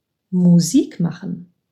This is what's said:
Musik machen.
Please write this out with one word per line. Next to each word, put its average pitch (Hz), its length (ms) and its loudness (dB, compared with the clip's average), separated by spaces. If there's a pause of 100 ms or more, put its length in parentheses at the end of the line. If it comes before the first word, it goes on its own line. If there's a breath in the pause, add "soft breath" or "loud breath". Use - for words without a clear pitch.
(300)
Musik 175 680 2
machen. 175 520 -8 (200)